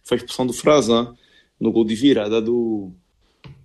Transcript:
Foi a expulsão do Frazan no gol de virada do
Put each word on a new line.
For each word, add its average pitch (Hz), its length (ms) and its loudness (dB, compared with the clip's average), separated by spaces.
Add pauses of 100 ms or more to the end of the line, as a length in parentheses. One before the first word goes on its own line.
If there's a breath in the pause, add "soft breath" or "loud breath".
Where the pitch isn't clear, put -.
Foi - 140 -2
a - 20 -8
expulsão - 280 -4
do 120 60 -4
Frazan 120 640 2 (440 soft breath)
no 113 140 -2
gol 113 120 2
de 110 100 -2
virada 113 480 2
do 110 480 -4 (760)